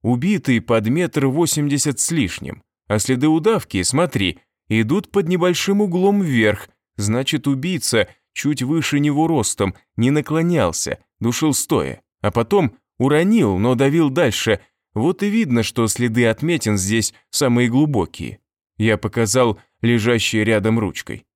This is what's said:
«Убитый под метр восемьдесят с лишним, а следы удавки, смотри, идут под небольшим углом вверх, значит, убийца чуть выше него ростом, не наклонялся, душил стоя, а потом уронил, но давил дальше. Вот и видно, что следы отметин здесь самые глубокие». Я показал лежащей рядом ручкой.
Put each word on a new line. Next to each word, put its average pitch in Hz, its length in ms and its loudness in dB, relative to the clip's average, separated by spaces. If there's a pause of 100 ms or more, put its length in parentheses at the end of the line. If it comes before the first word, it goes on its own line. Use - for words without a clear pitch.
«Убитый 123 580 0
под 113 300 0
метр 160 380 0
восемьдесят 147 760 -2
с - 100 -4
лишним, - 500 -4 (260)
а 107 120 0
следы 131 300 0
удавки, 160 540 0
смотри, 123 560 -2 (280)
идут 113 420 0
под 185 200 0
небольшим 180 500 0
углом 196 420 2
вверх, 110 460 0 (300)
значит, 120 500 -2
убийца 135 600 -2 (240)
чуть 143 280 -4
выше 147 380 -2
него 147 260 2
ростом, 110 480 -2 (220)
не 120 160 2
наклонялся, 156 880 0 (200)
душил 123 340 0
стоя, 80 480 -2 (200)
а 104 100 -2
потом 127 440 0 (240)
уронил, 151 580 2
но 120 160 2
давил 139 380 2
дальше. 120 480 0 (340)
Вот 165 300 -2
и 208 60 -2
видно, 151 340 0
что 113 240 -2
следы 117 400 0
отметин 113 500 -2
здесь 104 360 -2 (180)
самые 123 380 2
глубокие». 120 680 -2 (380)
Я 110 200 2
показал 113 640 0 (220)
лежащей 117 640 2
рядом 110 360 2
ручкой. - 460 -8 (100)